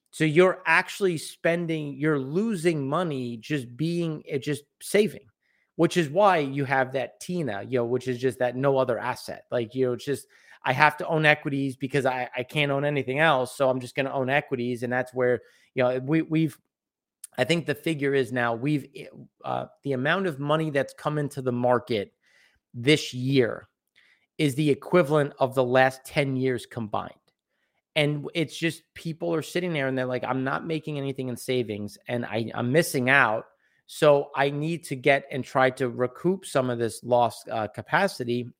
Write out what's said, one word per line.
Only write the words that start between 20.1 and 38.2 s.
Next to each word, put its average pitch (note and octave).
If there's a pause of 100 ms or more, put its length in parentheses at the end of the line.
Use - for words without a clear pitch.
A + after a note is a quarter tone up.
of C#3
money D#3
that's C3+
come D3+
into C#3+
the B2+
market A#2+ (600)
this C#3
year B2+ (720)
is D3
the D3+
equivalent D3
of B2+
the C3
last C3
ten C3+
years B2+
combined. G#2 (800)
And D3
it's D#3
just, E3 (140)
people E3
are D#3
sitting F3
there C#3
and C3
they're B2+
like, B2+
"I'm C3
not D3
making D#3
anything C3+
in A#2+
savings G#2+ (100)
and A#2+
I, A2
I'm A#2+
missing C#3+
out. B2+ (400)
So C#3+
I C#3
need D#3
to D3
get C#3
and C3+
try C3
to B2+
recoup B2+
some B2+
of A#2
this A2+
lost, A#2+
uh, A2
capacity." B2 (100)